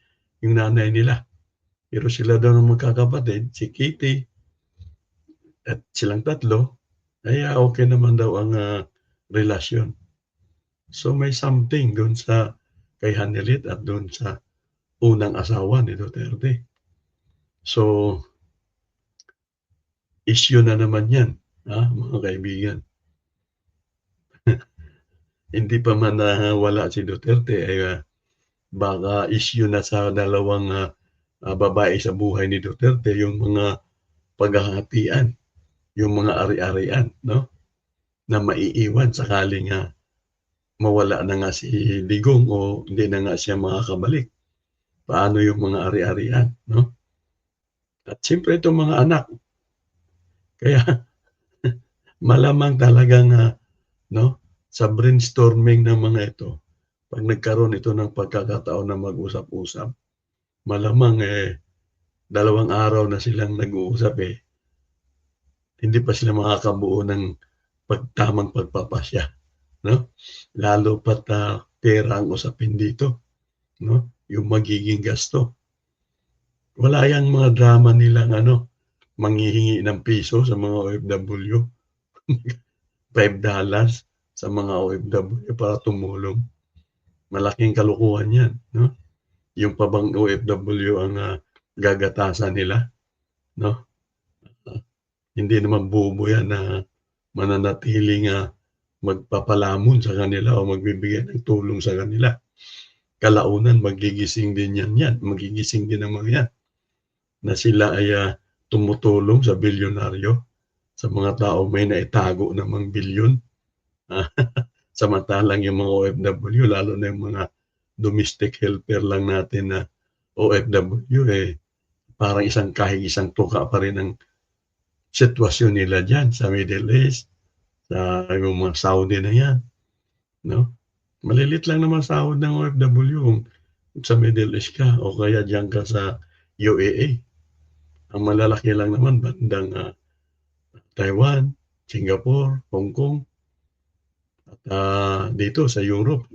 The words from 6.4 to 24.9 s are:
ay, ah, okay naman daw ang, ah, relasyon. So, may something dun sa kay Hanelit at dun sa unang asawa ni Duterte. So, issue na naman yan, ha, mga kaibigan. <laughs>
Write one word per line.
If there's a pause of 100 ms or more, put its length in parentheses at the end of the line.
ay,
ah,
okay
naman
daw
ang,
ah, (480)
relasyon. (960)
So,
may
something
dun
sa (480)
kay
Hanelit
at
dun
sa (640)
unang
asawa
ni
Duterte. (1000)
So, (2000)
issue
na
naman
yan, (280)
ha,
mga
kaibigan. (1700)
<laughs> (920)